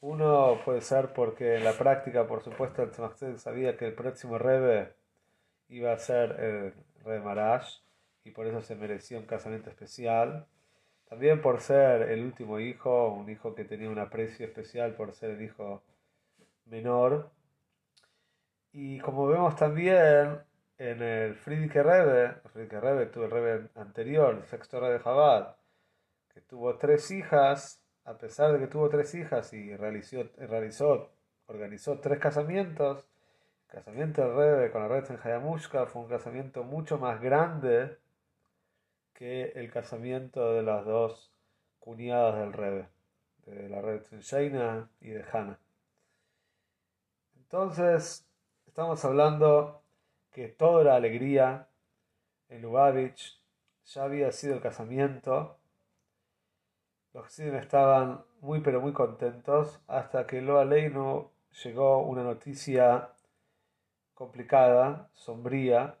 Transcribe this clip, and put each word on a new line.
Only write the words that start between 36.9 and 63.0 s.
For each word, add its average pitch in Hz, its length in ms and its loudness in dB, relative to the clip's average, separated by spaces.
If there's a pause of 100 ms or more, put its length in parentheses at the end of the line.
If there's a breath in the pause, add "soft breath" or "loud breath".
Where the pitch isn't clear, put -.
más 120 220 -4
grande 135 760 0 (1160)
que 123 420 -8
el 117 160 -14
casamiento 123 840 -4
de 113 80 2
las 107 240 -2
dos 113 480 -2 (460)
cuñadas 117 580 0
del 104 160 -6
Rebbe, 98 340 -6 (600)
de 101 220 -16
la 101 120 -10
Rebbe 107 240 -8 (140)
Shaina 120 680 -4 (140)
y 117 80 -20
de 110 240 -12
Hannah. 104 240 -6 (1800)
Entonces, 170 840 0 (440)
estamos 160 360 -6
hablando 147 800 4 (500)
que 123 180 -12
toda 165 340 4
la 143 120 8
alegría 131 720 2 (840)
en 117 120 -18
Lubavitch, 131 800 0 (440)
ya - 180 -12
había 139 280 -2
sido 143 220 -6
el 120 80 -6
casamiento. 131 960 -4 (1600)
Los 117 120 -18
Hasidim 151 300 -8
estaban 135 680 2 (180)
muy 151 180 -4
pero 139 200 2
muy 143 140 -4
contentos 123 960 -2
hasta 131 400 -4
que 127 140 -6
Lo 143 180 4
Aleinu 139 720 0 (320)
llegó 135 400 2
una 127 180 -4
noticia 123 880 2 (1040)